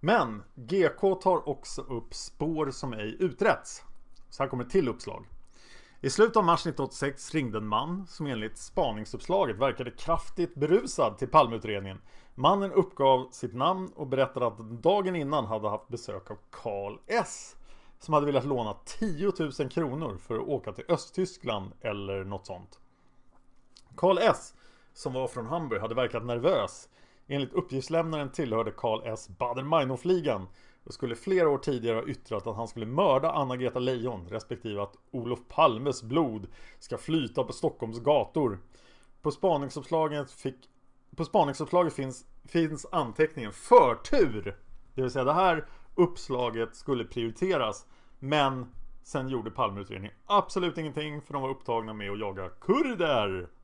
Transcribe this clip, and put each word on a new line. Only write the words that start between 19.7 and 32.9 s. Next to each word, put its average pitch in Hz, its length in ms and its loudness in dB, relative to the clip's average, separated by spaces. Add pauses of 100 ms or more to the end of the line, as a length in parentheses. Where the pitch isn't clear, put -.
för - 180 -6
att 110 120 -2
åka 123 260 -2
till - 160 -12
Östtyskland 123 920 -2
eller 98 440 -4
något 98 220 -8
sånt. 90 340 -14 (1160)
Carl 196 220 6
S, - 360 2 (380)
som - 200 -6
var 127 160 -2
från 117 180 -8
Hamburg, 135 340 -2
hade 113 140 -4
verkat 117 300 0
nervös. 120 640 0 (380)
Enligt 139 260 -4
uppgiftslämnaren 156 760 -2
tillhörde 110 400 -2
Carl 110 340 -2
S 110 340 -8
Baader-Meinhof-ligan 131 1080 0 (380)
och - 100 -14
skulle 120 200 -4
flera 180 340 2
år 139 100 4
tidigare 117 380 0
ha 117 100 -2
yttrat 113 400 -6
att 107 100 -6
han 113 120 -6
skulle 110 180 -8
mörda 135 460 2